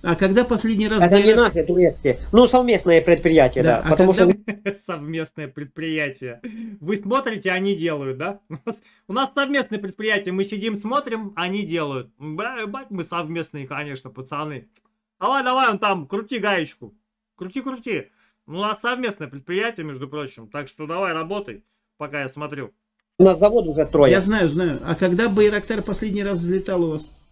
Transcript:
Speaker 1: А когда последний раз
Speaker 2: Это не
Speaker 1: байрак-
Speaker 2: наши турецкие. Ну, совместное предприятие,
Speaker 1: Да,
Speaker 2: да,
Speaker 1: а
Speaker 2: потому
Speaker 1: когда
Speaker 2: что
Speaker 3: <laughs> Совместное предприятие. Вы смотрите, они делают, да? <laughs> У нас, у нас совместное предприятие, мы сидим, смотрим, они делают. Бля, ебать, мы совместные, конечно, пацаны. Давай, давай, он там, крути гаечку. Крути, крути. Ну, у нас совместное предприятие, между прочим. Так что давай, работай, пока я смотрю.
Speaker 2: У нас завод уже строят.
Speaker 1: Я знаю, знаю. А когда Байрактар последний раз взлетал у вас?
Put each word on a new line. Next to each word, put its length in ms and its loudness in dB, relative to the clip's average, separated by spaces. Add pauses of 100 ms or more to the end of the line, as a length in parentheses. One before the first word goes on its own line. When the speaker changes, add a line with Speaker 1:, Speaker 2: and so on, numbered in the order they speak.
Speaker 1:
А 120 0
когда 280 4
последний 440 0
раз 160 2
Speaker 2:
Это 120 6
не 160 8
Speaker 1:
байрак- 220 6
Speaker 2:
наши 120 0
турецкие. 540 2 (140)
Ну, 140 10
совместное 540 4
предприятие, 600 4
Speaker 1:
Да, 180 4
Speaker 2:
да, 60 -4
Speaker 1:
а 40 4
Speaker 2:
потому 220 6
Speaker 1:
когда 200 6
Speaker 2:
что 400 -6
Speaker 3:
<laughs> 0 -
Совместное 760 -10
предприятие. 920 -8 (400)
Вы 160 -4
смотрите, 540 -2
они 240 0
делают, 420 -4
да? 280 -8
<laughs> 40 -20
У 60 -10 (100)
нас, 160 -10 (260)
у 60 -8
нас 200 -2
совместное 460 -2
предприятие, 540 -4
мы 100 -2
сидим, 320 -6
смотрим, 640 -6
они 260 -4
делают. 540 -6
Бля, 440 -10
ебать, 280 -10
мы 160 -8
совместные, 600 -8
конечно, 420 -10
пацаны. 580 -10 (520)
Давай, 240 0
давай, 260 2
он 80 -2
там, 300 -2
крути 320 -6
гаечку. 560 -4 (400)
Крути, 260 -10
крути. 460 -8 (400)
Ну, 100 -12
у 40 -6
нас 200 -4
совместное 460 -6
предприятие, 580 -6
между 220 -10
прочим. 400 -12
Так 200 -12
что 200 -14
давай, 260 -4
работай, 500 -8 (340)
пока 240 -8
я 60 -6
смотрю. 440 -10 (480)
Speaker 2:
У 40 8
нас 160 6
завод 280 4
уже 180 0
строят. 260 6
Speaker 1:
Я 80 6
знаю, 300 0
знаю. 340 -2
А 120 -2
когда 340 0
Байрактар 540 2
последний 400 -4
раз 160 -2
взлетал 440 -2
у 60 0
вас? 260 -8 (160)